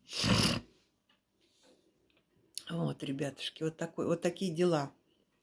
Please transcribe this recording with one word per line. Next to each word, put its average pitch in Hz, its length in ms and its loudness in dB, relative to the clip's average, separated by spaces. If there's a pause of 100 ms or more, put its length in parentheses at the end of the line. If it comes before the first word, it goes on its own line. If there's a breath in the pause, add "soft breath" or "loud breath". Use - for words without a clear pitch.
(2750 loud breath)
Вот, 165 340 -2
ребятушки, 143 600 -6
вот 156 140 -4
такой, 165 280 -4
вот 165 160 0
такие 175 320 -2
дела. 160 380 2 (520)